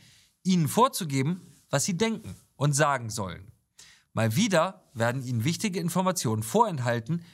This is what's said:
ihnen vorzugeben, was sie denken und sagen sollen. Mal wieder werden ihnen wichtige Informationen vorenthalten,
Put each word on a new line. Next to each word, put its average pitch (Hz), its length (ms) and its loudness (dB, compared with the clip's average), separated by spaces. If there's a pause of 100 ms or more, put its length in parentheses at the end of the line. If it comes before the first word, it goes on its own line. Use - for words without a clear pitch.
(440)
ihnen 180 240 2
vorzugeben, 165 760 0 (300)
was 139 140 0
sie 185 120 -2
denken 214 380 -4 (200)
und 147 180 2
sagen 135 360 2
sollen. 95 420 -8 (640)
Mal 110 220 2
wieder 190 580 2
werden 123 300 0
ihnen 117 200 -2
wichtige 175 360 -2
Informationen 175 640 0
vorenthalten, 156 920 0